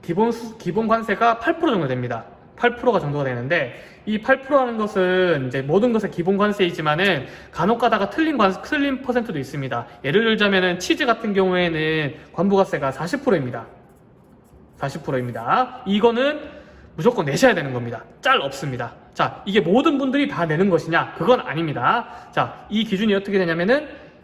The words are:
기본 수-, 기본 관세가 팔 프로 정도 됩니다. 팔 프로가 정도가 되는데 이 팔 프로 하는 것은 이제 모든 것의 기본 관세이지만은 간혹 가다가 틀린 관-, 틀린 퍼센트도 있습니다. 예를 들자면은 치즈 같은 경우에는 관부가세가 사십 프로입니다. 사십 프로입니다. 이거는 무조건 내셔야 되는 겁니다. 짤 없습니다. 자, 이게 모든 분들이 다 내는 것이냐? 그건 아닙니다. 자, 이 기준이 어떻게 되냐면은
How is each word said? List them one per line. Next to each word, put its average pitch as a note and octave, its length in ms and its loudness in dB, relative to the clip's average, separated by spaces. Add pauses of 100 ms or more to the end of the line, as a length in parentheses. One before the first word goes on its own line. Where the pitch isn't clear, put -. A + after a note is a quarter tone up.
기본 G#3 300 0
수-, - 260 -10
기본 G3 300 -2
관세가 A3+ 500 2
팔 E4 220 -2
프로 E4+ 120 2
정도 F3 160 0
됩니다. B2 380 -4 (300)
팔 A#3+ 200 0
프로가 A#3 240 2
정도가 C#3+ 260 -4
되는데 C3 500 -2 (300)
이 G#3+ 160 -4
팔 C4 200 2
프로 C#4+ 180 2
하는 A#3+ 180 -2
것은 F#3 720 2
이제 C3+ 140 -4
모든 G3 320 2
것의 G3+ 180 0
기본 F3+ 260 0
관세이지만은 F3 920 2 (240)
간혹 G#3+ 260 0
가다가 A3 320 2
틀린 D#4 280 0
관-, F#3+ 260 2
틀린 C#4 380 -2
퍼센트도 A#3 360 -2
있습니다. B2+ 480 -6 (180)
예를 F3+ 200 2
들자면은 G3 560 2
치즈 D#4+ 260 0
같은 A3 280 0
경우에는 D#3+ 840 0 (180)
관부가세가 F#3 580 2
사십 F3 320 -6
프로입니다. B2+ 440 0 (1080)
사십 C#3+ 260 -8
프로입니다. B2+ 840 -2
이거는 A#3 540 2 (560)
무조건 G3 300 2
내셔야 E3+ 280 4
되는 D3+ 180 -4
겁니다. A#2+ 320 -8 (180)
짤 C4 200 2
없습니다. C3 520 -6 (200)
자, - 320 -4
이게 G#3 160 2
모든 C4 360 4
분들이 C#4 300 0
다 F3 180 -4
내는 E3 240 2
것이냐? D#3+ 480 0
그건 B3+ 240 4
아닙니다. D3+ 640 -2 (240)
자, - 380 -4
이 G#3+ 140 -2
기준이 G#3 300 0
어떻게 G3 240 0
되냐면은 F#3 500 0 (360)